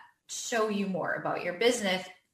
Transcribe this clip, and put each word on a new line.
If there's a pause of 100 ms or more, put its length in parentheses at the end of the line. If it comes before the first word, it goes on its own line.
(280)
show
you
more
about
your
business, (280)